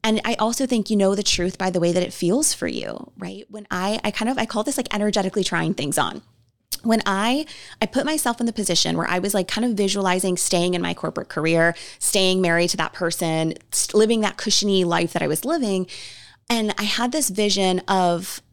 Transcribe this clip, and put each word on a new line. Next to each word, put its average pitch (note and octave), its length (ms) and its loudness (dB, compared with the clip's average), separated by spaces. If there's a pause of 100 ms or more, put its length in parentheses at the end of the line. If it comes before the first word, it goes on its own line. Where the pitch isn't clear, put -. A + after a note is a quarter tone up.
And A3 200 2
I A3+ 100 0
also A#3 320 0
think A3+ 240 0
you G#3+ 60 2
know G3 200 4
the G3+ 80 -2
truth - 340 0
by F#3+ 120 0
the F3+ 100 0
way E3+ 100 4
that F3 140 2
it F3 80 -8
feels A3+ 420 2
for - 140 -4
you, A#1 500 -8
right? F#2+ 300 -12
When G#3 240 -16
I, G3 320 -2
I G#3+ 80 0
kind A3+ 180 -2
of, C4 80 -2
I A3+ 80 0
call - 160 -2
this, - 140 -2
like, B3 180 -4
energetically G3+ 480 0
trying E3 320 0
things C#3+ 240 -2
on. A2+ 240 -2 (640)
When A3 220 2
I, A3+ 380 0 (380)
I G#3+ 40 0
put - 200 0
myself D4 320 0
in A#3 80 0
the A#3 60 0
position E3+ 440 0
where E3 120 0
I F3+ 100 0
was, G3+ 160 -2
like, F#3 140 0
kind A3 160 -2
of B3 80 0
visualizing F#3+ 640 0
staying F3+ 380 2
in F3 80 -2
my E3+ 120 -2
corporate - 340 -6
career, E3 460 2 (240)
staying F#3+ 420 2
married E3+ 300 2
to - 60 -2
that - 160 -2
person, D#3+ 600 0 (180)
s-, - 220 -2
living A3 260 6
that G#3 160 -2
cushiony G3 480 2
life E3+ 300 0
that E3+ 80 0
I D#3 40 0
was D#3 180 -2
living. A3 440 0 (600)
And A3 300 0
I G#3 60 -4
had A3+ 260 0
this C#4+ 200 0
vision G3 580 2
of F3+ 520 0 (120)